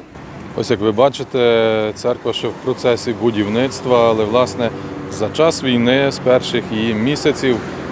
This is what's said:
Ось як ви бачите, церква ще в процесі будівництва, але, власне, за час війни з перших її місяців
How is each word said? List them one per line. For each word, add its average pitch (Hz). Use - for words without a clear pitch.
Ось 113
як 104
ви 107
бачите, 113
церква 120
ще -
в 104
процесі 123
будівництва, 117
але, 110
власне, 117
за 104
час 156
війни 127
з -
перших 127
її 113
місяців 131